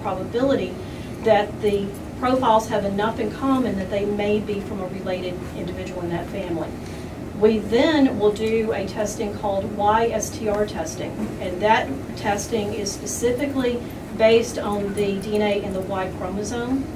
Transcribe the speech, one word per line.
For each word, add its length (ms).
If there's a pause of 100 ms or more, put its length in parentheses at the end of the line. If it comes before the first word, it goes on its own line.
probability 760 (500)
that 360
the 260 (320)
profiles 520
have 160
enough 340
in 100
common 460
that 140
they 160
may 340
be 200
from 200
a 60
related 520 (160)
individual 460
in 80
that 200
family. 420 (680)
We 200
then 600
will 140
do 400
a 160
testing 500
called 380
Y 320
S 200
T 200
R 180
testing, 460 (280)
and 220
that 260 (280)
testing 580
is 160
specifically 880 (360)
based 420
on 360
the 260
D 160
N 60
A 200
in 100
the 80
Y 380
chromosome, 640 (120)